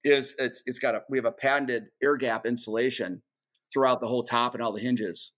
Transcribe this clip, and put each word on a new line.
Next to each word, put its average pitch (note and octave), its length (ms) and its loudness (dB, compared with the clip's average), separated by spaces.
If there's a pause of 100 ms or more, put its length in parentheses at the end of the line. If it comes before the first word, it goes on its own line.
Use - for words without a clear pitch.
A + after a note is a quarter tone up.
is C#3 360 4
it's, B2 260 -4
it's B2+ 140 -6
got A#2+ 160 2
a, G#2 140 -4
we C3+ 80 0
have A#2+ 80 -2
a A#2 60 2
patented B2+ 540 0 (160)
air C#3+ 140 4
gap A#2+ 300 -2
insulation A#2 760 -2 (520)
throughout C3 260 4
the A#2+ 80 -4
whole A#2+ 160 0
top A#2+ 300 0
and A#2 100 -6
all A#2 80 -2
the G#2 80 -6
hinges G#2+ 580 -4